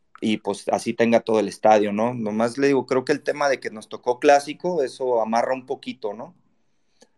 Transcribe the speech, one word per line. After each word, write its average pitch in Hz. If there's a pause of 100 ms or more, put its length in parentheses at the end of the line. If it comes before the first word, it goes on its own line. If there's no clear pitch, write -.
(200)
y, 110
pues, -
así 104
tenga 117
todo 110
el 101
estadio, 104
¿no? 113
Nomás 117
le 139
digo, 131
creo 131
que 156
el 139
tema 143
de 131
que 113
nos 104
tocó 120
clásico, 147
eso 123
amarra 117
un 131
poquito, 120
¿no? 143 (840)